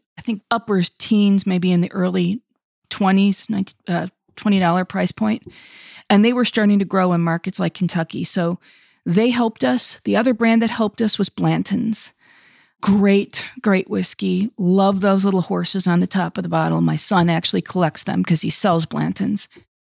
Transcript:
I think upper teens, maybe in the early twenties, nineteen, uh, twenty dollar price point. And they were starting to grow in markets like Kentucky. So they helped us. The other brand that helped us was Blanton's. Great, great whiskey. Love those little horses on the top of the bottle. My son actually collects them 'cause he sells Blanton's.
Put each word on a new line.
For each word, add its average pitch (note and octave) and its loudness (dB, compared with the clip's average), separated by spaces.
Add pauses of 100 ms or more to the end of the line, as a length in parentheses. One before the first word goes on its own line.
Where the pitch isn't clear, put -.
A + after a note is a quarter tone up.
(180)
I - -20
think G#3+ -6
upper G#3+ 0 (160)
teens, G3+ 2
maybe F3+ 0
in F3 4
the F3 -2
early F#3 -2 (480)
twenties, G3 0
nineteen, G3 -4 (120)
uh, F3 -4 (280)
twenty G3 0
dollar F3+ 2
price F#3 -4
point. G#3+ -4 (680)
And G#3 6
they A#3+ 4
were B3 2
starting G#3 2
to G3 2
grow F#3 2
in E3+ 2
markets E3+ -2
like F3 -2
Kentucky. E3 -4
So F3 -4 (440)
they G#3+ 2
helped A#3 -2
us. B3+ -2
The G3+ 0
other A#3 2
brand A3+ 2
that A3+ 0
helped G#3+ -4
us G#3+ 0
was G3 -2
Blanton's. F#3 -2 (680)
Great, G3+ 2 (180)
great G3 0
whiskey. F#3+ -2
Love F#3+ 2
those G3 2
little F#3+ 2
horses F3+ -4
on F3 2
the F3+ 0
top F3 -4
of F#3+ -6
the E3+ -6
bottle. E3 0
My D#3+ 0
son F3 2
actually E3+ -2
collects F3 -4
them F3+ -2
'cause E3 0
he - -4
sells E3 0
Blanton's. F#3+ -6 (380)